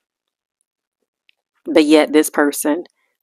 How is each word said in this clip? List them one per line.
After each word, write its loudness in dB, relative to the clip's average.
But 0
yet 2
this 0
person -4